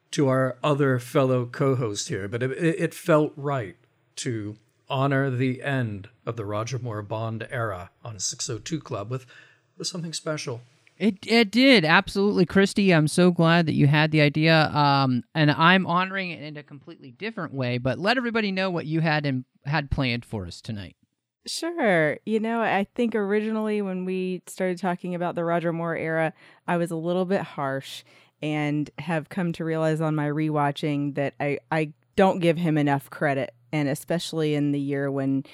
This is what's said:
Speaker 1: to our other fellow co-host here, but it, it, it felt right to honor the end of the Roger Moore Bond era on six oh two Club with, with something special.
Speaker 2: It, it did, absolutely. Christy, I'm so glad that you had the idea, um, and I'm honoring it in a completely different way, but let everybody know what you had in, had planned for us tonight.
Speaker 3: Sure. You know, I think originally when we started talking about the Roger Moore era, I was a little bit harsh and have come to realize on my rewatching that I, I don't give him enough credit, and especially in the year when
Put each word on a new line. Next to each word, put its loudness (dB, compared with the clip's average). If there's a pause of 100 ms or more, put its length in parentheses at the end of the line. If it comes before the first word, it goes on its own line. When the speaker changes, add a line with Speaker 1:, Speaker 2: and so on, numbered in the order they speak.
(100)
Speaker 1:
to 2
our 2
other 2
fellow 0
co-host -2
here, -6
but -6
it, -2
it, 0
it -2
felt 2
right -6 (400)
to -6 (320)
honor 0
the -2
end -4 (160)
of -6
the -8
Roger -6
Moore -6
Bond -6
era -6 (160)
on -12
six -8
oh -6
two -8
Club -10
with, -6 (540)
with -10
something -8
special. -6 (360)
Speaker 2:
It, -2
it 4
did, 6
absolutely. 4
Christy, 4
I'm 6
so 6
glad 4
that 0
you 6
had 4
the 4
idea, 6
um, 2 (100)
and 4
I'm 6
honoring -2
it -12
in -14
a -14
completely -20
different -10
way, -2
but -2
let 2
everybody -2
know -2
what -4
you 0
had 0
in, -2 (220)
had -2
planned -2
for -8
us -14
tonight. -10 (540)
Speaker 3:
Sure. 0
You 0
know, -2
I 0
think -2
originally 0
when -4
we -4
started -4
talking -4
about -4
the -4
Roger 0
Moore -4
era, -2 (360)
I 0
was -2
a -4
little 0
bit 0
harsh -6 (360)
and -2 (100)
have -4
come -2
to -8
realize 0
on 0
my 0
rewatching -2
that -2
I, -2 (140)
I -2 (220)
don't 4
give 2
him 2
enough 0
credit, -2 (200)
and 0
especially -2
in 2
the 0
year -2
when 0